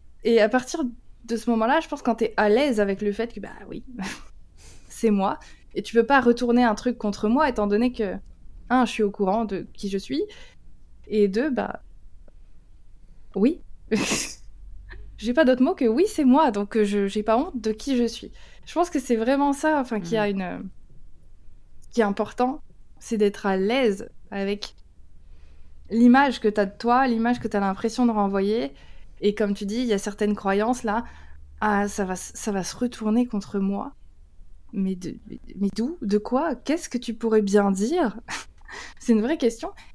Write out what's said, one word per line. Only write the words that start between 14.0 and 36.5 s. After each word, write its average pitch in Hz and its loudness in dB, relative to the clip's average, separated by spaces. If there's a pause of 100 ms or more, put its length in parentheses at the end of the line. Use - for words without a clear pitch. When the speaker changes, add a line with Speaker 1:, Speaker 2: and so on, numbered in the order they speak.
Speaker 1:
J'ai 240 -2
pas 320 6
d'autre 254 6
mot 330 4
que 277 0
oui, 240 4
c'est 311 0
moi, 269 6
donc, 202 -2
euh, 214 4
je, 202 0
j'ai 208 -2
pas 220 2
honte 302 -2
de 220 -2
qui 247 -2
je 240 2
suis. - -6 (340)
Je - -12
pense 349 0
que 302 -2
c'est 247 0
vraiment 277 2
ça, 311 2
enfin, 240 -2
qui 180 -2
a 208 2
Speaker 2:
Mhm. 196 -2
Speaker 1:
une, 180 -8 (1200)
qui 240 2
est 214 4
important, 226 -2 (380)
c'est - -4
d'être 202 2
à 190 2
l'aise 202 0 (240)
avec 196 -6 (1160)
l'image 247 6
que 214 2
t'as 208 2
de 196 -8
toi, 247 2
l'image 240 2
que 233 -4
t'as 208 0
l'impression 220 0
de 233 4
renvoyer. 208 0 (480)
Et 202 2
comme 208 0
tu 202 -6
dis, 208 -4
il 254 -2
y 226 0
a 196 4
certaines 208 -2
croyances 208 0
là, « 226 0 (560)
Ah, 208 2
ça 202 -4
va 185 -4
s-, - -10
ça - -6
va 190 -2
se - -8
retourner 240 0
contre 208 -4
moi. » 202 -2 (800)
Mais 190 -2
de, 180 -10 (140)
mais, - -12 (180)
mais 196 0
d'où ? 269 -4
De 208 2
quoi ? 262 -2